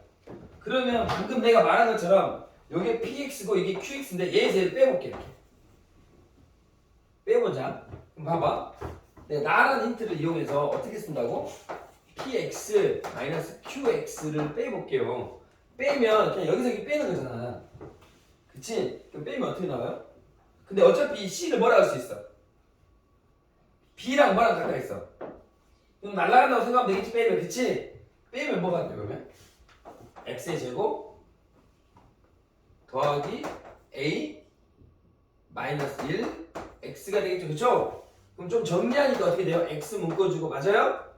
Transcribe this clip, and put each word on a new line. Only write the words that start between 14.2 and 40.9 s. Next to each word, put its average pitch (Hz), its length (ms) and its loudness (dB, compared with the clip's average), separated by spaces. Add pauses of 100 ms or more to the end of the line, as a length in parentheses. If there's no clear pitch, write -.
빼볼게요. - 840 -4 (380)
빼면 233 580 2
그냥 170 120 -2
여기서 240 220 0
이렇게 202 160 -4
빼는 277 300 -2
거잖아. 123 460 -8 (920)
그치? - 600 -6
그럼 147 120 -12
빼면 262 260 -4
어떻게 - 180 -6
나와요? - 380 -6 (640)
근데 190 160 0
어차피 - 400 6
이 190 40 -6
C를 - 320 -2
뭐라 233 220 6
할 - 40 8
수 131 120 0
있어? - 180 -8 (1800)
B랑 254 400 4
뭐랑 226 240 4
가까이 - 200 -2
있어? - 260 -10 (920)
그럼 202 160 -10
날아간다고 240 480 6
생각하면 240 320 2
되겠지, - 180 -4
빼면. 220 280 2
그치? - 580 -4 (320)
빼면 254 300 -4
뭐가 175 260 -2
돼, 90 80 -12
그러면? 113 320 -10 (1000)
X의 156 340 -6
제곱 131 600 -4 (1700)
더하기 147 560 -2 (520)
A 165 480 -4 (1040)
마이너스 143 580 -6
일 208 180 -2 (580)
X가 190 380 -4
되겠죠, 180 260 -4
그쵸? 196 560 0 (320)
그럼 175 140 -12
좀 233 140 0
정리하니까 240 640 2
어떻게 175 180 2
돼요? 165 240 2
X 156 260 -8
묶어주고, 165 540 0
맞아요? 190 540 2 (140)